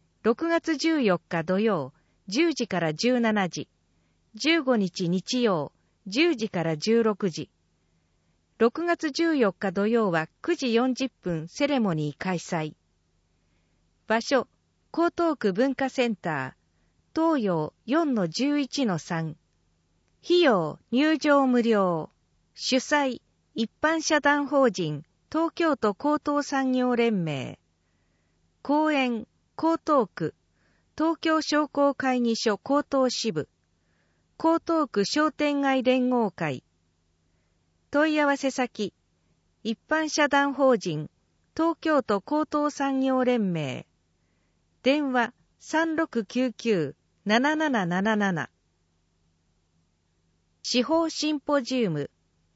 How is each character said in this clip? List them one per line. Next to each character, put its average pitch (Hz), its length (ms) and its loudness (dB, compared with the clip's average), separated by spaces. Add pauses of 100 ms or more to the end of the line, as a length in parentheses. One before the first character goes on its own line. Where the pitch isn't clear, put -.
(220)
六 240 260 0
月 330 280 0
十 320 240 0
四 190 180 2
日 - 240 -6
土 185 160 -2
曜、 185 340 -2 (360)
十 311 240 0
時 247 160 -4
か 185 100 -4
ら 160 160 -2
十 240 240 2
七 214 300 0
時、 151 200 -12 (680)
十 311 280 2
五 254 140 2
日 185 320 -2
日 190 340 -2
曜、 180 300 0 (340)
十 285 280 2
時 220 140 -4
か 180 140 -4
ら 160 140 -2
十 226 260 2
六 214 260 0
時。 151 220 -10 (1080)
六 247 260 2
月 339 260 0
十 330 260 0
四 214 160 2
日 196 200 -6
土 196 140 0
曜 220 240 2
は 160 180 -2 (120)
九 349 140 -2
時 254 180 -2
四 247 220 2
十 254 160 -4 (100)
分 165 280 -6
セ 285 200 -2
レ 277 120 0
モ 202 140 2
ニ 151 200 -2
ー - 20 -20
開 185 220 -4
催。 156 360 -8 (1300)
場 226 140 0
所、 233 280 0 (420)
江 339 240 0
東 330 220 0
区 202 160 0
文 254 220 0
化 262 160 -2
セ 247 180 0
ン 214 80 -2
タ 139 400 -6 (580)
ー、 320 200 2
東 254 100 0
洋 165 300 -2 (100)
四 294 300 0
の 196 120 0
十 277 320 -2
一 277 280 -2
の 180 120 0
三。 160 380 -6 (880)
費 349 160 4
用、 202 380 2 (120)
入 294 280 2
場 285 280 4
無 247 160 4
料。 196 480 0 (440)
主 - 220 -2
催、 269 440 0 (340)
一 262 160 -2 (120)
般 320 180 2
社 302 200 2
団 285 260 2
法 269 240 4
人、 151 340 -6 (260)
東 320 240 0
京 320 220 0
都 208 180 -2
高 294 240 0
等 294 240 -2
産 269 300 -2
業 247 240 0
連 226 280 0
盟。 131 340 -8 (1040)
公 311 300 0
園、 254 340 -2 (320)
江 330 260 0
東 277 300 2
区、 - 200 -6 (640)
東 320 240 0
京 320 220 0
商 302 260 0
工 285 260 0
会 254 260 -2
議 233 160 0
所 208 260 0
江 285 200 0
東 262 320 0
支 220 180 -4
部、 156 160 -4 (880)
江 330 200 2
東 320 300 -2
区 202 160 0
商 302 280 0
店 294 280 0
街 269 220 2
連 254 280 2
合 240 200 0
会。 147 320 -6 (1300)
問 302 220 2
い 302 80 0
合 294 60 2
わ 277 100 2
せ 269 140 -4
先、 233 420 -6 (680)
一 220 160 -6 (100)
般 311 200 0
社 294 200 2
団 277 240 2
法 262 240 4
人、 156 340 -4 (460)
東 330 240 0
京 302 220 2
都 - 180 -2
高 302 240 -2
等 294 240 -2
産 269 320 -4
業 262 240 0
連 233 280 0
盟。 139 340 -6 (960)
電 277 300 2
話、 240 200 0 (260)
三 320 380 -2
六 294 280 -2
九 254 280 -2
九 175 440 -2 (280)
七 247 300 2
七 285 320 0
七 190 300 0
七。 190 340 -2 (2000)
司 247 200 -2
法 320 260 0
シ 311 240 -4
ン 294 80 -4
ポ 285 200 0
ジ 247 240 -2
ウ 185 60 0
ム、 147 200 -4 (460)